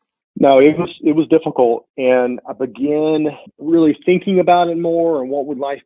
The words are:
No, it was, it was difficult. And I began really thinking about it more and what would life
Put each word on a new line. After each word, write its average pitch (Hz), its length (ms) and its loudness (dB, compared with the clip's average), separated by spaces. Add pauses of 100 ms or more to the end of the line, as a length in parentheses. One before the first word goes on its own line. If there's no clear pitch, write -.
(400)
No, 135 200 6
it 151 180 4
was, 175 240 -6
it 151 140 0
was 151 100 0
difficult. 131 600 0 (100)
And 127 420 0 (100)
I 135 40 -10
began 147 720 -4 (320)
really 160 480 0
thinking 185 320 0
about 175 300 2
it 170 100 -4
more 165 420 -2
and 127 100 -8
what 139 160 -6
would 143 120 -10
life 139 280 -8